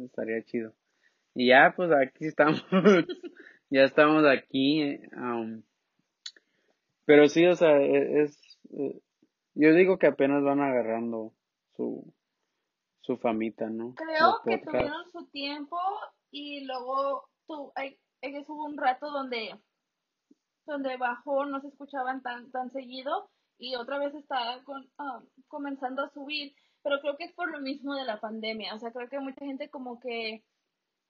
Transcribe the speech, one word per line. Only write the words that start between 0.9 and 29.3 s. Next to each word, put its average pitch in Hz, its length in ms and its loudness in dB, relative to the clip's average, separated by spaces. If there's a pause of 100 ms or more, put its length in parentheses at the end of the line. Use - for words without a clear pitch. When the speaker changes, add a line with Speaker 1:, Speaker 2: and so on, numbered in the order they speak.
Speaker 1:
Y 123 160 0
ya, 147 260 8
pues, 175 160 0
aquí 139 360 0
estamos. 151 440 2
<laughs> 185 500 4 (500)
Ya 135 120 6
estamos 151 440 6
aquí, 139 560 2
eh, - 340 -6
um, 113 460 -6 (1400)
pero 147 220 10
sí, 165 200 2
o 180 80 6
sea, 160 260 6
e-, 139 400 2
es, - 380 -6 (180)
eh, 135 240 -8 (540)
yo 156 180 8
digo 180 240 6
que - 80 4
apenas 143 380 4
van 139 180 2
agarrando 113 720 -2 (420)
su, 120 380 -8 (880)
su 123 160 -6
famita, 110 540 -4
¿no? 117 240 -10
Speaker 2:
Creo 320 260 -4
Speaker 1:
Los 392 240 4
Speaker 2:
que 226 140 0
Speaker 1:
podcasts. - 120 -12
Speaker 2:
tuvieron 302 400 -4
su 339 200 -16
tiempo 285 460 -10 (520)
y 285 360 -14
luego 262 640 -6 (200)
tu-, 294 280 -14
ay, 277 220 -10 (240)
es 285 280 -12
hubo 302 160 -10
un 294 120 -12
rato 285 320 -2
donde, 240 500 -8 (1080)
donde 269 300 -6
bajó, 247 480 -2
no 277 140 -6
se 285 100 -12
escuchaban 262 520 -8
tan, 247 300 -12
tan 254 200 -8
seguido 262 600 -8 (260)
y 254 180 -12
otra 247 220 -6
vez 285 160 -4
está 254 500 -8
con-, 269 360 -16
ah, 254 240 -10 (240)
comenzando 277 560 -8
a 302 80 -8
subir, 285 420 -10 (300)
pero 277 180 -2
creo 285 160 -6
que 339 80 -14
es 339 80 -18
por 349 160 -6
lo 302 120 -10
mismo 269 340 -8
de 262 100 -8
la 214 140 -6
pandemia, 220 560 -8
o 214 40 -14
sea, 233 120 -12
creo 240 180 -12
que 285 100 -10
mucha 269 240 -10